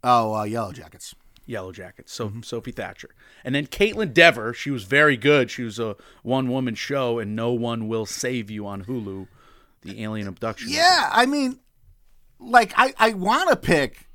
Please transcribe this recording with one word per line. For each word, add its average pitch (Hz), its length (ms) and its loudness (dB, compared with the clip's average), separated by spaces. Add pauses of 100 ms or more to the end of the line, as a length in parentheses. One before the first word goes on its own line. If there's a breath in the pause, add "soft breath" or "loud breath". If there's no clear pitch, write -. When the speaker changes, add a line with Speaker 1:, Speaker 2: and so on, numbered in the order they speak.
Speaker 1:
Oh, 117 300 4
uh, 107 80 -2
Yellow 107 280 -4
Jackets. - 420 -18 (320)
Speaker 2:
Yellow 95 280 -10
Jackets. 90 400 -18
So 110 160 -6
Speaker 1:
Mm-hmm. 113 140 -10
Speaker 2:
Sophie 120 280 -8
Thatcher, - 380 -10 (340 soft breath)
and 127 100 -4
then 143 140 -2
Caitlin 202 460 0
Dever. 120 400 6
She - 180 -8
was 117 140 -6
very 139 320 4
good. 135 340 4
She 127 120 -8
was 110 160 -10
a 110 180 -4 (260 soft breath)
one 131 260 0
woman 127 260 -2
show 123 440 -2
and 107 160 -6
No 117 160 -2
One 117 380 -4
Will 110 160 -2
Save 120 440 -6
You 104 180 -10
on 98 180 -10
Hulu, 98 420 -8 (540 soft breath)
the 101 200 -12
alien 107 280 -6
abduction. 113 400 -8
Speaker 1:
Yeah, 311 420 2
I 247 140 4
mean, 269 340 -2 (800)
like, 233 380 4
I, 262 200 2
I 226 180 2
wanna 247 420 2
pick - 580 0